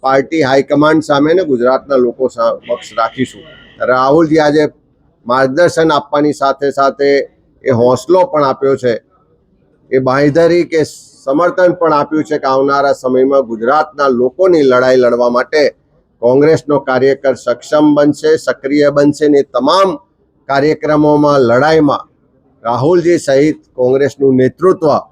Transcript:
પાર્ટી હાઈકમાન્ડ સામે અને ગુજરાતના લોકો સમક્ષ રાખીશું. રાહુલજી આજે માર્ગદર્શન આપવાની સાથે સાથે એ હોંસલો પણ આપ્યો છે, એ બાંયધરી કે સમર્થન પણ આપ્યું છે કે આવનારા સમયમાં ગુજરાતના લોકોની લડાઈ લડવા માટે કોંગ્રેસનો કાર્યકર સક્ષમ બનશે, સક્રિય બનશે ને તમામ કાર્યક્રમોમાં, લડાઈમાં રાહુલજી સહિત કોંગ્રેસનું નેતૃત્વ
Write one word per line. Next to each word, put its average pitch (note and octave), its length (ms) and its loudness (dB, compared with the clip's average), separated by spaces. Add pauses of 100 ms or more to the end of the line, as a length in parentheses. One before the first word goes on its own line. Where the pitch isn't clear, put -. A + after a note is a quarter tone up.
પાર્ટી C3+ 420 0
હાઈકમાન્ડ C#3+ 600 2
સામે D3 280 0
અને F3+ 140 0
ગુજરાતના C3 520 -2
લોકો B2 320 -2
સમક્ષ A#2 680 -6
રાખીશું. A2+ 440 -6 (360)
રાહુલજી C#3 600 2
આજે D3+ 300 0 (580)
માર્ગદર્શન C#3 680 0
આપવાની D3 400 -2
સાથે C#3 380 -2
સાથે C#3 580 0 (360)
એ C3 60 -2
હોંસલો B2+ 540 2
પણ D3+ 200 -2
આપ્યો C3+ 320 -2
છે, A#2+ 260 -4 (880)
એ C3 80 0
બાંયધરી D3 640 0
કે D#3 200 -2
સમર્થન F3 880 -2
પણ E3 200 -2
આપ્યું D3 320 -2
છે D3+ 140 -6
કે C#3+ 80 -6
આવનારા C#3 460 0
સમયમાં C3 480 0
ગુજરાતના C#3 680 -2
લોકોની C#3 540 0
લડાઈ B2+ 340 2
લડવા A#2+ 340 2
માટે B2+ 400 -2 (480)
કોંગ્રેસનો C#3+ 640 0
કાર્યકર C3+ 540 0
સક્ષમ D3+ 600 0
બનશે, D3 420 0
સક્રિય C#3+ 540 -2
બનશે D3 380 0
ને C#3+ 140 2
તમામ F3 560 0 (500)
કાર્યક્રમોમાં, D3 920 0
લડાઈમાં C3+ 680 0 (560)
રાહુલજી D#3 540 0
સહિત C#3+ 400 0 (160)
કોંગ્રેસનું C3+ 640 0
નેતૃત્વ D3+ 520 0 (240)